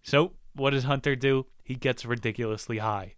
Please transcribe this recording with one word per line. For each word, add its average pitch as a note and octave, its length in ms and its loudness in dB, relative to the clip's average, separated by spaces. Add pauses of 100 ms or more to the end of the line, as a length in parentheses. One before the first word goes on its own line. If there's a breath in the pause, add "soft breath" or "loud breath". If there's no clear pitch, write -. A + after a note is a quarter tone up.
So, D#3 300 2 (220)
what C3+ 160 2
does C3+ 140 2
Hunter C3+ 320 2
do? C3 300 2 (160)
He B2+ 120 -6
gets B2+ 300 -2
ridiculously A2+ 720 -2
high. G#2 400 -2